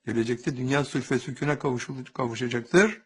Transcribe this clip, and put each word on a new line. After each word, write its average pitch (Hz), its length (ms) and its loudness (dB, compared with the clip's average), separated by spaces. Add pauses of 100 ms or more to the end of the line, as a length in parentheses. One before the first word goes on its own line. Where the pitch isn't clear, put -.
Gelecekte 117 500 -2
dünya 131 280 2
sülh - 260 -4
ve 135 80 4
sükûne 143 400 -2
kavuşul-, 131 540 -4
kavuşacaktır. 123 920 2